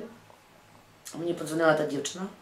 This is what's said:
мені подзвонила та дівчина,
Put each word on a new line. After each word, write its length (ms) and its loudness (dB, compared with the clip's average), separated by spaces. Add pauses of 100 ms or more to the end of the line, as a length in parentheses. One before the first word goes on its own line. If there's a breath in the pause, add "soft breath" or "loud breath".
(1160)
мені 180 0
подзвонила 400 4
та 120 2
дівчина, 400 -4 (160)